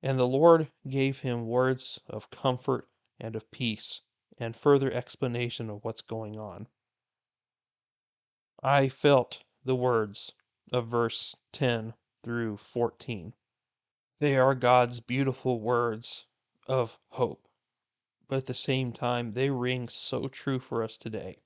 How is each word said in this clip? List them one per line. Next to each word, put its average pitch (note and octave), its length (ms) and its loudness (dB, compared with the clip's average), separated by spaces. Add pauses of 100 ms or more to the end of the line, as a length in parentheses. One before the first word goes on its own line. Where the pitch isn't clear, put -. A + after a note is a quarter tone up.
And C3 160 -2
the B2 80 4
Lord D#3 440 6 (160)
gave C3+ 340 0
him A#2+ 260 -4
words B2+ 600 0
of - 220 -12
comfort - 640 -2 (280)
and A2 180 -10
of - 140 -12
peace, - 520 -6 (340)
and A#2 180 -8
further C3+ 380 4
explanation A#2+ 800 -4
of G#2 140 -12
what's A2 180 -8
going A2 340 -10
on. G#2 320 -12 (1900)
I C3+ 260 4
felt C3+ 560 2 (200)
the C3 120 0
words A#2 560 0 (400)
of A#2+ 160 -2
verse A#2 480 -2 (160)
ten A#2 420 -2 (300)
through A#2 320 -4
fourteen. A2+ 760 -6 (880)
They C#3+ 180 2
are C3 200 6
God's B2 420 4
beautiful B2+ 640 -2
words A#2 680 -2 (420)
of B2+ 300 -2 (120)
hope, - 380 -4 (800)
but C3+ 100 -2
at C3 80 -6
the B2+ 80 -6
same C3 380 -2
time, A#2+ 400 -2
they C3 180 0
ring B2 380 -2
so - 400 -6
true C3 320 -4
for A#2 220 -4
us A2 140 -6
today. F#2+ 500 -10